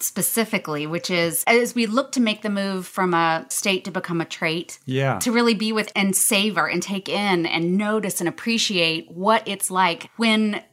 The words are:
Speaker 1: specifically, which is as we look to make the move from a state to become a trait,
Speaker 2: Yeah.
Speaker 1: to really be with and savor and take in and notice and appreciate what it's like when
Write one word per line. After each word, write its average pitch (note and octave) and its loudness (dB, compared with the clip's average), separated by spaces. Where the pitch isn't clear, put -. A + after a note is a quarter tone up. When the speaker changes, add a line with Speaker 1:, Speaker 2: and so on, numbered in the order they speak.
Speaker 1:
specifically, F3+ -2
which E3+ -6
is E3+ 0
as A#3+ 4
we A#3 0
look B3 0
to C4+ -2
make G#3+ 2
the G#3+ -4
move G3 -2
from F3+ 0
a E3 2
state - -2
to G3 -10
become F3 -4
a D#3+ -2
trait, - -4
Speaker 2:
Yeah. C3 0
Speaker 1:
to B3 -2
really A#3 4
be G#3+ -2
with G#3 -2
and G3 2
savor G3 2
and F3 -2
take F#3+ -4
in F3+ 0
and E3+ 0
notice G#3 0
and F3 0
appreciate F3 0
what G#3+ 2
it's G3 -4
like F3+ 0
when G#3+ 2